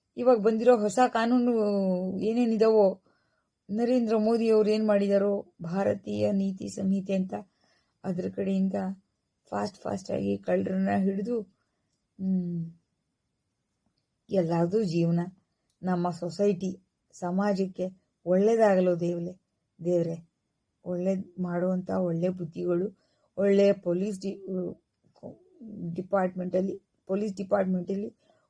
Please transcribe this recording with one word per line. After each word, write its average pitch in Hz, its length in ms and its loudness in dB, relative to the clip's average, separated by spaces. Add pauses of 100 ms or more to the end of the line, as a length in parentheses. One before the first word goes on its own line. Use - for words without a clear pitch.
(160)
ಇವಾಗ 247 220 4
ಬಂದಿರೋ 226 380 4
ಹೊಸ 208 220 0 (100)
ಕಾನೂನು 240 440 2 (680)
ಏನೇನಿದಾವೋ, 220 840 4 (680)
ನರೇಂದ್ರ 233 460 2
ಮೋದಿ 226 320 2
ಅವ್ರು 214 220 4
ಏನ್ 214 160 2
ಮಾಡಿದಾರೋ 202 680 2 (100)
ಭಾರತೀಯ 208 720 -2
ನೀತಿ 196 360 -2
ಸಂಹಿತೆ 196 460 -2
ಅಂತ, 185 200 -2 (680)
ಅದ್ರ 185 320 -4
ಕಡೆಯಿಂದ 190 380 0 (760)
ಫಾಸ್ಟ್ 202 300 -6
ಫಾಸ್ಟ್ 190 320 -8
ಆಗಿ 196 280 -2
ಕಳ್ಳರನ್ನ 190 580 -2
ಹಿಡ್ದು, 196 640 -2 (600)
ಹ್ಮ್, 175 520 -4 (1600)
ಎಲ್ಲಾರ್ದು 175 520 2
ಜೀವನ, 170 380 2 (640)
ನಮ್ಮ 175 280 -2
ಸೊಸೈಟಿ, 190 680 -2 (320)
ಸಮಾಜಕ್ಕೆ 185 760 -2 (380)
ಒಳ್ಳೇದಾಗಲು 185 760 4
ದೇವ್ಲೆ-, 175 400 -4 (440)
ದೇವ್ರೆ, 170 460 -2 (540)
ಒಳ್ಳೇದ್ 185 540 -4
ಮಾಡುವಂಥ 180 520 -2
ಒಳ್ಳೆ 180 380 -2
ಬುದ್ಧಿಗಳು, 175 720 -4 (380)
ಒಳ್ಳೆ 202 360 4
ಪೊಲೀಸ್ 190 480 -4
ಡಿ-, 196 200 -6 (1500)
ಡಿಪಾರ್ಟ್ಮೆಂಟಲ್ಲಿ, 185 880 -2 (240)
ಪೊಲೀಸ್ 202 300 -4
ಡಿಪಾರ್ಟ್ಮೆಂಟಲ್ಲಿ 190 800 -2 (340)